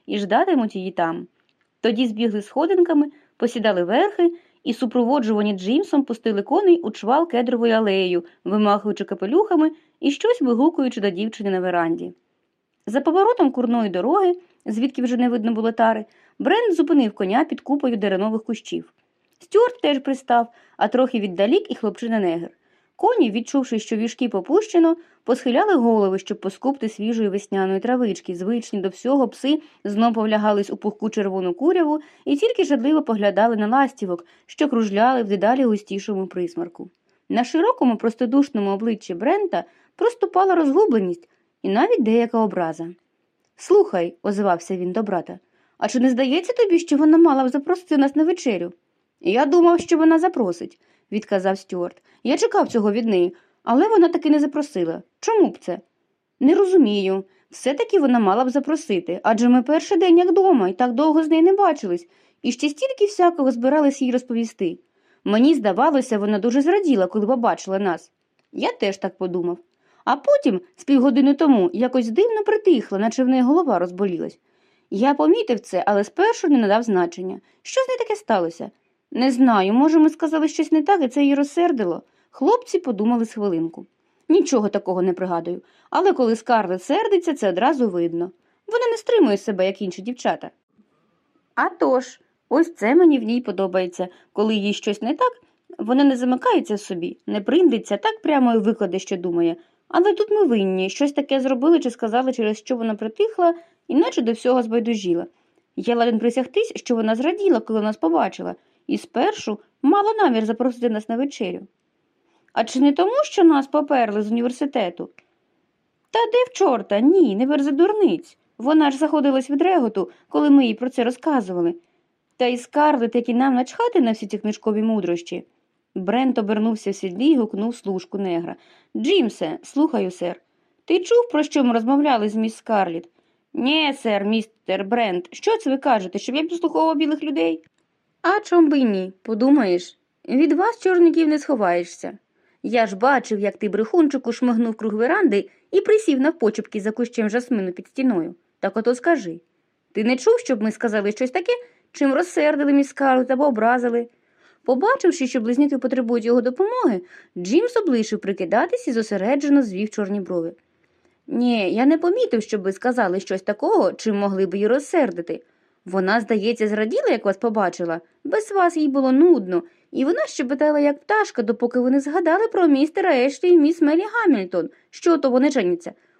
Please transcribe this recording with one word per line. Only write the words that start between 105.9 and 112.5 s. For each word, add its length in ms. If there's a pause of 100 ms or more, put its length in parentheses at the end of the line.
ладен 220
присягтись, 580
що 200
вона 180
зраділа, 460
коли 220
нас 140
побачила, 580 (320)
і 120
спершу 600 (240)
мала 300
намір 340
запросити 440
нас 180
на 80
вечерю. 440 (920)